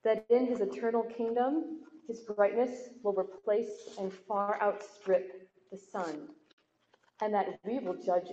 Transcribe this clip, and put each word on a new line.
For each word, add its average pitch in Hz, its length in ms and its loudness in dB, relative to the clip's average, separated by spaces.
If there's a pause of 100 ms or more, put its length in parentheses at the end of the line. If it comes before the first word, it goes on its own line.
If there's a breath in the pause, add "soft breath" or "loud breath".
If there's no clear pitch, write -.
that 220 260 2
in 247 160 6
his 240 140 0
eternal 226 440 0
kingdom, 247 800 0 (200)
his 226 140 -8
brightness 208 720 2 (120)
will 202 120 0
replace - 840 -2
and 190 140 -4
far 202 500 -2
outstrip - 880 0 (220)
the 190 60 -14
sun, 156 580 -8 (880)
and 214 120 0
that 190 300 0
we 233 160 -2
will 180 160 -4
judge 180 380 2